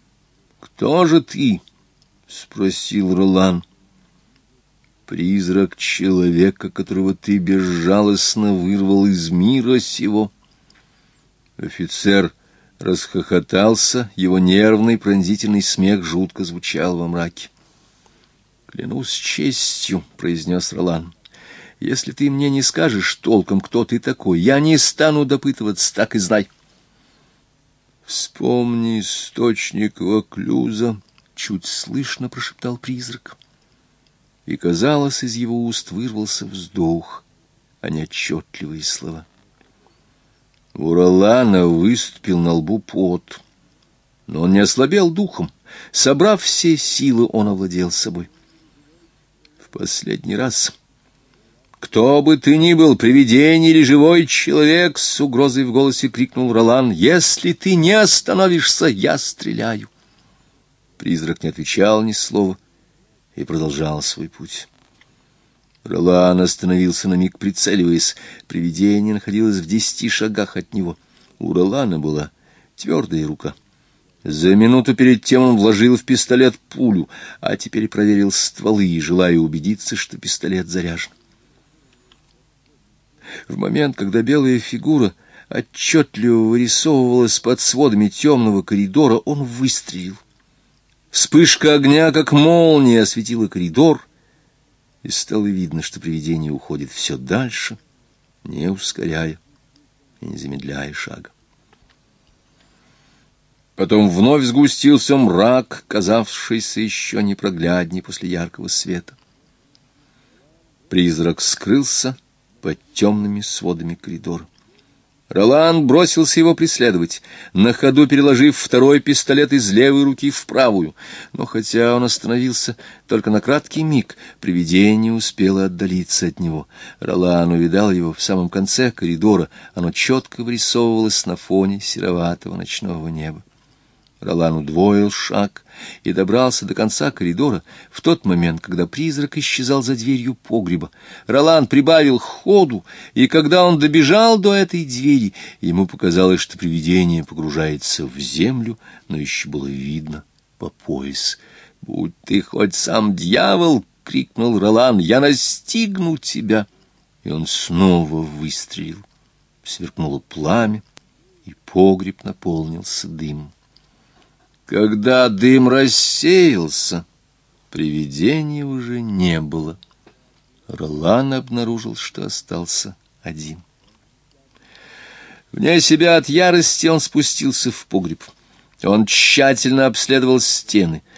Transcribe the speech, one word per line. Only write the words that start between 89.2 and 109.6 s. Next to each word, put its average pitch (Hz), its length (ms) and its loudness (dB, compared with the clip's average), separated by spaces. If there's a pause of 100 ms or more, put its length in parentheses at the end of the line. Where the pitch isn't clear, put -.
выстрелил. 117 720 -6 (960)
Вспышка 151 640 4
огня, 147 400 4
как 156 180 0
молния, 147 720 6
осветила 113 480 -2
коридор — 92 580 2 (960)
и - 60 -12
стало - 380 -4
видно, 90 340 -4
что - 180 -12
привидение 78 520 -4
уходит 71 400 -10
всё - 260 -8
дальше, 113 600 -6 (640)
не 82 260 -6
ускоряя 82 680 -6 (840)
и - 40 -16
не 76 120 -14
замедляя 69 560 -12
шага. - 360 -14 (2500)
Потом 104 340 2
вновь 120 340 4
сгустился 139 720 2
мрак, 117 720 2
казавшийся 107 920 -4
ещё 107 400 -6
непроглядней 90 800 -4
после - 280 -12
яркого 87 400 -8
света. - 480 -8 (1700)